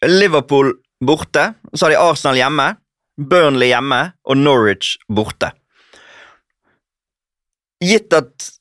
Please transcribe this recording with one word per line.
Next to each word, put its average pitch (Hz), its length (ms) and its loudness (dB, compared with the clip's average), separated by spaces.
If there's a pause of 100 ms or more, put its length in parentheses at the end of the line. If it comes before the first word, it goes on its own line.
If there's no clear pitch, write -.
Liverpool 147 680 2 (300)
borte, 151 520 -2 (200)
så 170 100 -2
har 156 40 2
de 156 80 2
Arsenal 151 380 0
hjemme, 143 420 -2 (400)
Burnley 143 500 2
hjemme 131 460 -2 (100)
og 135 140 -2
Norwich 123 580 0 (140)
borte. 107 420 -6 (2250)
Gitt 202 320 0
at - 360 -2 (120)